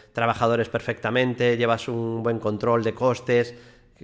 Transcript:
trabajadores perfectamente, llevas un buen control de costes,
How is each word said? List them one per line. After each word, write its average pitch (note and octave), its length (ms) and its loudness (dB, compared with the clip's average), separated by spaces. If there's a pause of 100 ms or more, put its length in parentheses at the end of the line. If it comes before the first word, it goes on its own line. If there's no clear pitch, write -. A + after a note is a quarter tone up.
(140)
trabajadores A#2 560 2
perfectamente, A#2+ 880 0
llevas A#2 320 0
un A2+ 340 -4
buen A#2 160 0
control A2+ 420 0
de A2 120 -2
costes, A#2+ 640 0 (480)